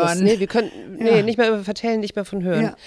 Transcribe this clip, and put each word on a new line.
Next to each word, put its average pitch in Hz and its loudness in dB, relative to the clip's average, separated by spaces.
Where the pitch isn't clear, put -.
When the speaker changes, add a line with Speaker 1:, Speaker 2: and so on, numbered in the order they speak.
Speaker 1:
anderes. 170 2
Speaker 2:
hören. 190 2
Speaker 1:
Nee, 214 4
wir 196 0
können, 226 -2
Speaker 2:
Ja. 226 -4
Speaker 1:
nee, 226 6
nicht 220 -2
mehr 226 2
über 208 -2
Vertellen, 220 -4
nicht 208 -8
mehr 202 -4
von 196 -6
hören. 170 0
Speaker 2:
Ja, - -4